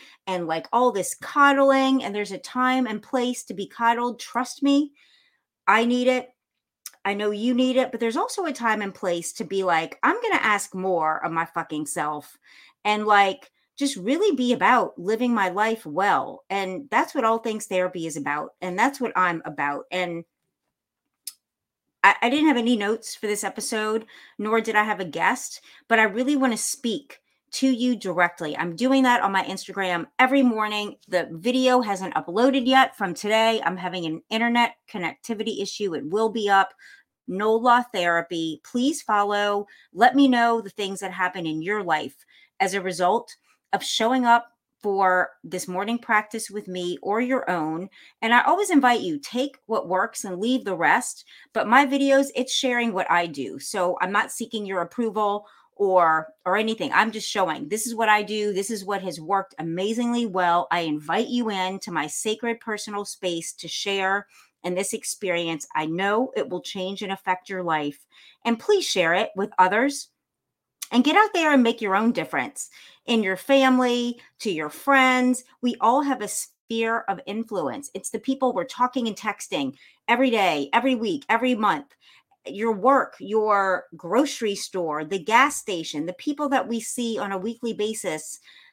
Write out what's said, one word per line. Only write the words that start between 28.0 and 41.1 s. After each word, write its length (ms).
I'm 180
doing 280
that 180
on 100
my 120
Instagram 640
every 240
morning. 560
The 240
video 500
hasn't 340
uploaded 500
yet 320
from 160
today. 500
I'm 140
having 300
an 220
internet 480
connectivity 720
issue. 320
It 160
will 200
be 200
up. 240
Nola 680
Therapy. 680
Please 400
follow. 640
Let 220
me 120
know 320
the 120
things 300
that 100